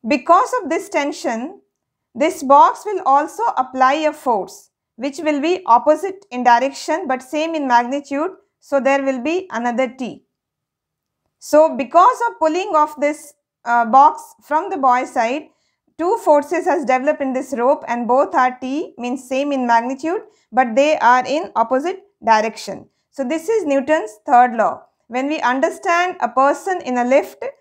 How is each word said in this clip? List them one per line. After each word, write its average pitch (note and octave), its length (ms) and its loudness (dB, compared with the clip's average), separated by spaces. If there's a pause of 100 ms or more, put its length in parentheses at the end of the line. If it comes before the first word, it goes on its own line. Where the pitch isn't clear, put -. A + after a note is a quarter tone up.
Because E4+ 420 2 (120)
of D4 80 -8
this F#4 180 -4
tension, C#4+ 720 -6 (540)
this E4 280 -2
box D4+ 440 4
will G4 180 -4
also D4 380 0 (160)
apply C4 340 0
a D4+ 220 0
force - 560 -6 (260)
which C#4 220 -8
will D4 240 -2
be F4+ 240 -2
opposite D4+ 640 0
in B3 140 -6
direction C4+ 640 0
but B3+ 160 -4
same D#4+ 320 -4
in C#4+ 140 -4
magnitude. C#4 600 -2 (300)
So C#4 200 -2
there C4+ 220 0
will C4+ 200 -4
be F4+ 280 -4
another A#3+ 360 -4
T. B3 380 -12 (1160)
So D4+ 360 4
because F#4 500 2
of F#4+ 120 -6
pulling F4 360 -2
of D4+ 240 0
this, D4 360 -4 (340)
uh, A#3+ 160 2
box C4+ 380 4 (220)
from E4 260 -2
the F#4+ 60 -4
boy B3+ 280 2
side, C4 440 -4 (500)
two F4+ 200 0
forces D4 480 2
has E4+ 180 0
developed C4 360 0
in C4+ 120 -4
this C4 260 -6
rope C4+ 300 0
and A#3+ 180 -4
both C4 260 2
are B3+ 280 2
T, C4+ 360 -8
means B3 320 -8
same C#4 220 -2
in C4 160 -2
magnitude, C4+ 540 -2 (320)
but A#3 240 0
they D4 220 4
are B3 280 4
in D4 300 -4
opposite C4 480 -2 (200)
direction. A3 640 -2 (220)
So C4+ 140 -6
this D#4+ 240 -4
is A4 160 0
Newton's D4+ 600 -2
third B3 300 4
law. G#3 300 -2 (240)
When B3+ 180 -4
we D4+ 140 -4
understand E4+ 800 -2
a A#3+ 80 -2
person D4 540 0
in B3+ 140 -4
a A#3+ 80 0
lift C#4 400 0 (160)